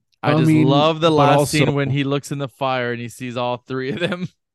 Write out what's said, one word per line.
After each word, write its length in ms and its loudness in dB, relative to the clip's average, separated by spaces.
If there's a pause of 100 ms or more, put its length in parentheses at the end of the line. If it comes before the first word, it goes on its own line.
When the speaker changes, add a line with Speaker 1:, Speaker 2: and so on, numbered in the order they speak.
(220)
Speaker 1:
I 120 2
Speaker 2:
I 20 2
Speaker 1:
just 120 4
Speaker 2:
mean, 200 4
Speaker 1:
love 340 2
the 80 4
Speaker 2:
but 60 4
Speaker 1:
last 340 4
scene 120 0
Speaker 2:
also 100 2
Speaker 1:
when 180 -2
he 140 0
looks 280 -4
in 60 -6
the 100 -6
fire 440 -4
and 100 -8
he 80 -10
sees 260 -12
all 220 -4
three 340 -8
of 80 -8
them. 300 -4 (260)